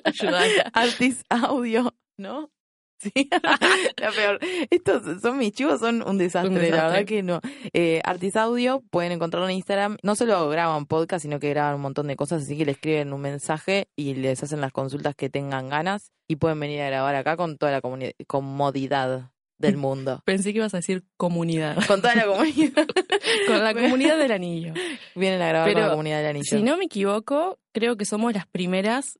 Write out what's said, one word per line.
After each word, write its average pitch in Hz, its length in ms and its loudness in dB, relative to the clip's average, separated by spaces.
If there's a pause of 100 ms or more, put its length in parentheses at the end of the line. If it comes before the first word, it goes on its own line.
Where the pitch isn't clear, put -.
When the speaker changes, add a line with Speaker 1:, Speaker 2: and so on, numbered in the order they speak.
Speaker 1:
ayúdala. 208 680 2
Speaker 2:
Artis 240 560 0
Audio, 240 640 0 (240)
¿no? 233 320 -12 (520)
Sí, 208 120 -8
<laughs> 311 840 2
la 220 140 -2
peor. 202 280 0 (300)
Estos 196 520 0
son 240 160 0
mis 214 160 0
chivos, 277 260 0
son 226 260 0
un 196 120 0
desastre, 180 320 0
Speaker 1:
Un 190 60 2
Speaker 2:
la 180 80 2
Speaker 1:
desastre. 165 260 4
Speaker 2:
verdad 196 160 2
que 202 180 -2
no. 175 160 -2 (320)
Eh, 165 320 2
Artis 180 320 -2
Audio, 240 540 0
pueden 175 240 -2
encontrarlo 170 340 -2
en 185 80 -2
Instagram. 202 480 -2
No 202 120 0
solo 190 340 2
graban 156 360 0
podcast, 165 360 -2
sino 147 180 -4
que 147 100 -2
graban 147 260 0
un 143 60 -4
montón 143 260 -4
de 139 100 -6
cosas, 147 260 -2
así 143 140 -6
que 156 80 0
le 139 80 0
escriben 147 400 -2
un 139 80 -8
mensaje 156 760 -4
y 139 200 -4
les 131 280 -2
hacen 151 160 -6
las 135 140 -4
consultas 143 420 -4
que 139 140 -6
tengan 135 400 -6
ganas 170 420 -2 (160)
y 160 80 0
pueden 156 240 0
venir 147 220 -4
a 143 60 -2
grabar 135 280 0
acá 147 220 0
con 165 200 -4
toda 147 140 2
la 135 100 0
comuni-, 127 340 -8 (120)
comodidad 135 1040 -2 (260)
del 180 200 2
mundo. 135 480 -4
Speaker 1:
Pensé 196 260 0
que 208 60 -2
ibas 214 160 -2
a 185 40 -4
decir 180 280 -4 (100)
comunidad. 165 640 0 (100)
Speaker 2:
Con 196 140 4
toda 240 140 4
la 226 100 4
comunidad. 277 600 2 (300)
Speaker 1:
<laughs> 415 320 2
Con 214 160 4
la 220 100 2
comunidad 254 440 4
del 269 160 2
anillo. 170 400 -4 (420)
Speaker 2:
Vienen 185 260 2
a 165 60 2
grabar 160 220 4
con - 40 2
Speaker 1:
Pero, 214 140 4
Speaker 2:
la 175 40 2
comunidad 151 260 -2
del 151 100 0
anillo. 147 180 -4 (120)
Speaker 1:
si 208 60 2
no 277 140 2
me 381 80 -2
equivoco, 226 760 -2 (140)
creo 233 220 0
que 202 100 -6
somos 220 280 0
las 190 140 -4
primeras 190 720 -2